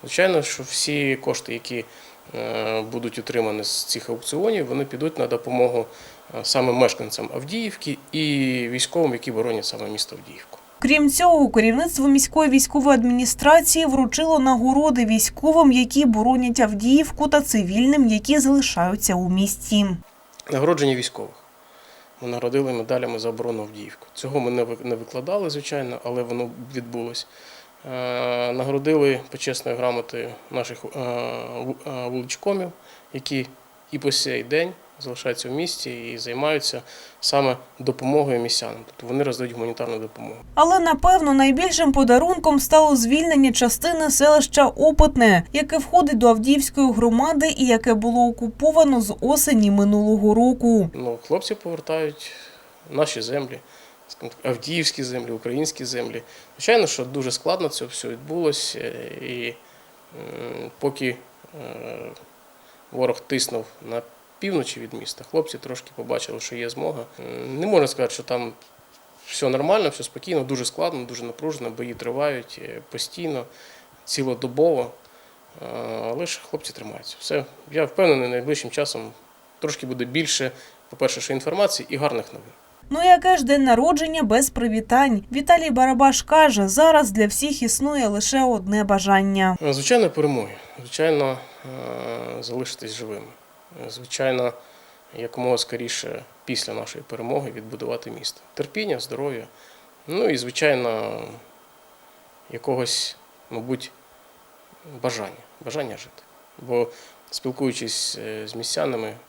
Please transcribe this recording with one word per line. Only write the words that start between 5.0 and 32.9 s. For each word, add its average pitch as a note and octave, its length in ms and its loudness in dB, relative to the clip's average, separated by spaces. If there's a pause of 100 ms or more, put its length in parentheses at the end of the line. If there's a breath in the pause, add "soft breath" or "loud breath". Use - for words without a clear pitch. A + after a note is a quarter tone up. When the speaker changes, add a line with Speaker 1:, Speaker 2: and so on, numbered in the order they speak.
Speaker 1:
на C3 80 -2
допомогу, B2 600 0 (480 loud breath)
е, A#2 80 -8
саме B2+ 300 0
мешканцям A2+ 640 0
Авдіївки E3 640 -8 (140)
і D#3 100 -2 (460)
військовим, B2+ 440 0
які A#2+ 200 -6
боронять A2 320 -2
саме G#2+ 240 -8
місто G#2+ 280 -8
Авдіївку. - 420 -20 (240)
Speaker 2:
Крім C#4+ 280 4
цього, D#4 380 6
керівництво C4 600 2
міської C#4 420 4
військової C4+ 480 4
адміністрації C#4 880 4
вручило D4 520 2
нагороди C4 680 4
військовим, C#4 680 4
які B3+ 320 4
боронять A#3+ 560 2
Авдіївку, B3+ 680 2
та D4 120 4
цивільним, A#3+ 680 2
які A3 300 2
залишаються G#3 760 2
у F3+ 140 0
місті. G3+ 580 2 (680)
Speaker 1:
Нагородження C#3+ 420 2
військових. A#2 400 -8 (840 soft breath)
Ми B2 80 -8
нагородили B2 440 -2
медалями A#2+ 460 -4
за A2 100 -4
оборону A2+ 340 -6
Авдіївки. G#2 520 -16
Цього C3+ 260 -4
ми B2 100 -2
не B2 140 0
ви-, A#2 180 -8
не A#2+ 120 -4
викладали, D3 560 -6
звичайно, C#3 540 -6
але B2 180 -4
воно A#2+ 280 -6 (240)
відбулось. A#2 520 -10 (680 loud breath)
Е, B2 600 -4
нагородили C#3 680 2 (100)
почесною B2 460 -6
грамотою A#2+ 540 -4 (200)
наших, B2 340 -8
е, D3 140 -12 (680)
ву-, B2+ 100 -8 (120)
е, B2+ 220 -8
вуличкомів, E3+ 640 -6 (400 soft breath)